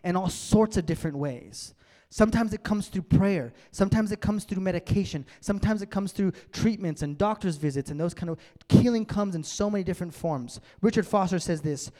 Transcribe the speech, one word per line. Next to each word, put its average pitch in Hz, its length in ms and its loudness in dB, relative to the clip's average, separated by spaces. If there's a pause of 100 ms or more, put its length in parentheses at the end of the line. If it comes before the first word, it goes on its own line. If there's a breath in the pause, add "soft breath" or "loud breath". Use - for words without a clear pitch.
in 180 100 0
all 185 140 0
sorts 214 480 2
of 175 80 0
different 156 320 -4
ways. 127 560 -8 (380 soft breath)
Sometimes 220 420 2
it 214 120 -8
comes 208 240 -2
through 185 160 -4
prayer. 180 500 2 (160 loud breath)
Sometimes 202 420 2
it - 80 -6
comes 208 240 -2
through 185 160 -4
medication. 175 640 -2 (160 loud breath)
Sometimes 208 400 0
it 202 100 -8
comes 202 220 -2
through 190 200 0 (200 loud breath)
treatments 190 480 -2
and 147 160 -4
doctor's 202 400 0
visits 143 340 -2
and 143 80 -6
those 170 140 -2
kind - 160 -8
of, 160 100 -6 (300 loud breath)
healing 233 380 6
comes 202 280 -2
in 160 80 -4
so 208 280 -2
many 196 140 -2
different 170 280 -4
forms. 139 480 -6 (220 loud breath)
Richard 214 240 2
Foster 185 320 2
says 160 240 -2
this, 147 380 -6